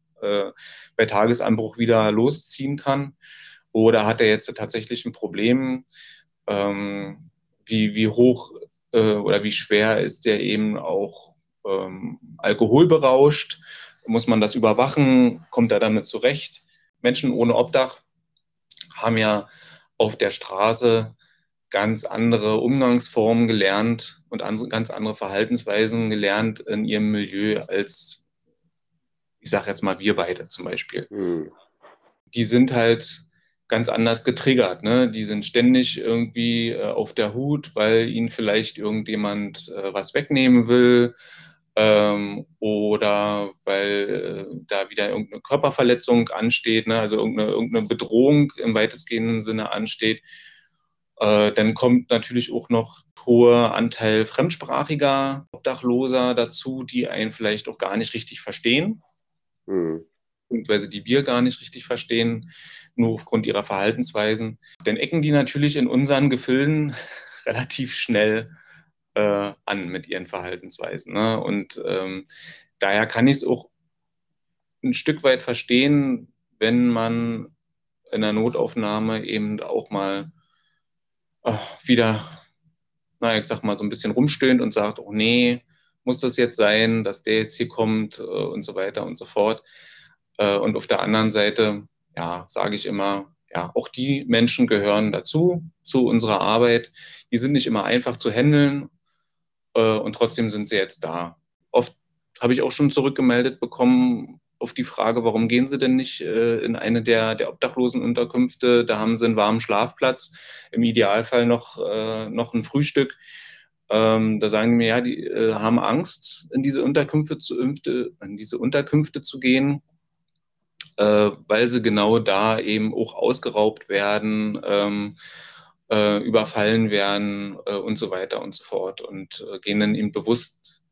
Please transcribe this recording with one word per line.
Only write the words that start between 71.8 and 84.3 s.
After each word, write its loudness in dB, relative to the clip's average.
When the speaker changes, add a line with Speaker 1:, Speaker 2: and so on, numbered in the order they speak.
Speaker 1:
ähm, -6
daher 2
kann 2
ich's 4
auch -4
ein 0
Stück -2
weit 4
verstehen, 0
wenn 4
man -2
in -2
der 0
Notaufnahme -2
eben -4
auch -6
mal, -4
äh, -2
wieder, 2
na, 0
ich -4
sag -6
mal, -4
so -6
ein -4
bisschen -4
rumstöhnt 2